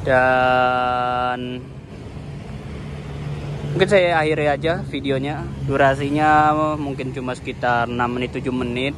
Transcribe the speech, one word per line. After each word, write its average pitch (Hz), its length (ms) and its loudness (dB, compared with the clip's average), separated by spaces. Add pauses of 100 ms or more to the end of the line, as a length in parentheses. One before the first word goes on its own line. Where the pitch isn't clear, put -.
Dan 127 1600 2 (2000)
mungkin 190 160 4
saya 175 320 6
akhiri 151 320 2
aja 160 320 -2
videonya. 139 560 -2 (240)
Durasinya 143 880 4 (240)
mungkin 135 400 -6
cuma 127 160 -6
sekitar 120 560 -2
enam 120 320 -2
menit, 123 160 -4
tujuh 131 160 -2
menit. 127 460 -2